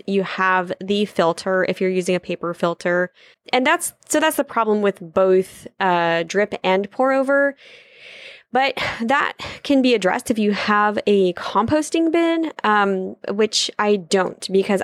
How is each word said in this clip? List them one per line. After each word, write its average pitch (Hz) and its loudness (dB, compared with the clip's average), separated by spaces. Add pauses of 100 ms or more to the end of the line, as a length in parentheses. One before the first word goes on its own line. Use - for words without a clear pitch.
you 196 0
have 185 0
the 202 -2
filter 185 0
if 185 -4
you're 185 0
using 185 -2
a 180 -2
paper 175 -8
filter. 180 -2 (400)
And 254 2
that's, 339 0 (140)
so 302 0
that's 311 0
the 285 0
problem 214 0
with 202 0
both, 185 0 (120)
uh, 170 2
drip 202 -2 (100)
and 190 0
pour 262 0
over. 277 2 (1000)
But 269 0 (240)
that 269 0 (300)
can 277 4
be 247 4
addressed 196 -2
if 220 0
you 208 2
have 208 0
a 196 4
composting 302 0
bin, 330 0 (100)
um, 202 0 (180)
which 214 0
I 208 2
don't 185 -2
because 190 2